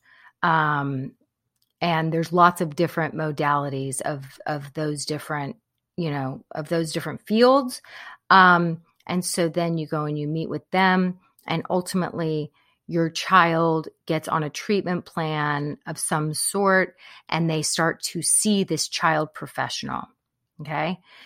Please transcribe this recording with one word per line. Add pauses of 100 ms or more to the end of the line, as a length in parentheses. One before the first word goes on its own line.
(440)
Um, (680)
and
there's
lots
of
different
modalities
of, (200)
of
those
different, (400)
you
know,
of
those
different
fields. (480)
Um, (240)
and
so
then
you
go
and
you
meet
with
them, (280)
and
ultimately (360)
your
child (180)
gets
on
a
treatment
plan
of
some
sort, (320)
and
they
start
to
see
this
child
professional. (580)
Okay. (260)